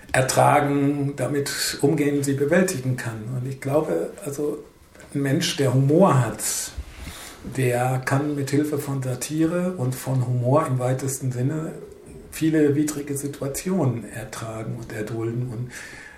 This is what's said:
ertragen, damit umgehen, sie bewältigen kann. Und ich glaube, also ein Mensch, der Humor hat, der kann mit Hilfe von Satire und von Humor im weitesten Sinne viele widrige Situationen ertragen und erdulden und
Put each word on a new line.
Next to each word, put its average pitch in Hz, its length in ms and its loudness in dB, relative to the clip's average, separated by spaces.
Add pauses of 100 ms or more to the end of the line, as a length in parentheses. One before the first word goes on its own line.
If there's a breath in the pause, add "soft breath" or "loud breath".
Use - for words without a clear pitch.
(120 loud breath)
ertragen, 139 1040 4
damit 139 640 -2
umgehen, 143 420 2
sie 139 120 0
bewältigen 135 600 2
kann. 113 200 -6 (240)
Und 127 80 -4
ich 135 120 -8
glaube, 156 500 0 (140)
also 147 340 -4 (540)
ein 143 100 -2
Mensch, 139 340 0
der 120 180 2
Humor 139 500 6
hat, 107 180 -6 (1120 loud breath)
der 127 480 2
kann 151 320 2
mit 135 140 -2
Hilfe 147 280 2
von 135 240 -4
Satire 160 760 0
und 127 180 -2
von 131 320 0
Humor 127 400 4
im 127 120 0
weitesten 131 540 -2
Sinne 151 400 -2 (580)
viele 156 440 4
widrige 143 420 -2
Situationen 135 960 -2
ertragen 113 680 -8
und - 120 -12
erdulden 117 580 -4
und 123 200 -8 (480 loud breath)